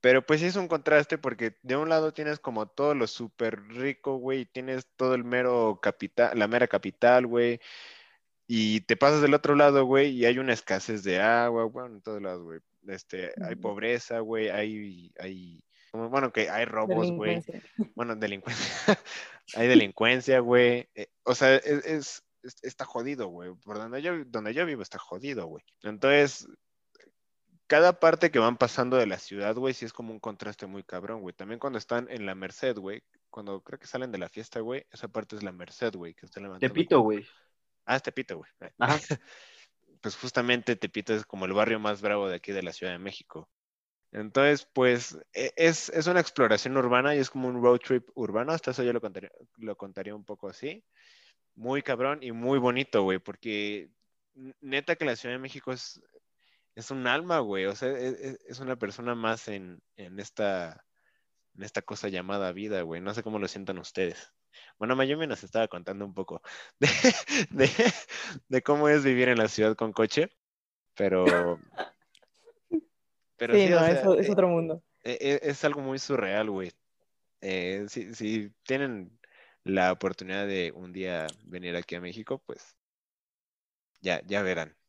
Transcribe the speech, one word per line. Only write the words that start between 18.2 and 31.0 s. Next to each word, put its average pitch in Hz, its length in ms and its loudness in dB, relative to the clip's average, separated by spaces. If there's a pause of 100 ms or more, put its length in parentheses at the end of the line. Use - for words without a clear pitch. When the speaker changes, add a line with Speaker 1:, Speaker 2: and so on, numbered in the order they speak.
Speaker 1:
<laughs> - 400 2 (480)
Hay 117 140 2
delincuencia, 123 720 4
güey. 123 560 4
Eh, 107 120 -12 (160)
o 123 120 2
sea, 131 200 8
es, 147 300 0
es, 151 380 -6 (200)
es-, - 200 -20
está 131 220 -10
jodido, 127 420 -6
güey. 87 240 -14 (120)
Por 104 140 -10
donde 113 240 -8
yo, 165 240 -4
donde 113 280 -6
yo 160 120 -2
vivo 143 160 -6
está - 180 -12
jodido, 113 480 -8
güey. 78 160 -16 (200)
Entonces, 135 640 2 (1200)
cada 175 320 6
parte 165 320 6
que 147 80 4
van 117 180 4
pasando 127 400 2
de 120 100 6
la 95 100 -4
ciudad, 101 380 -4
güey, 131 180 -2
sí 123 120 -10
es 113 80 -12
como 117 180 -12
un 110 80 -14
contraste 104 480 -12
muy 95 160 -14
cabrón, 101 380 -10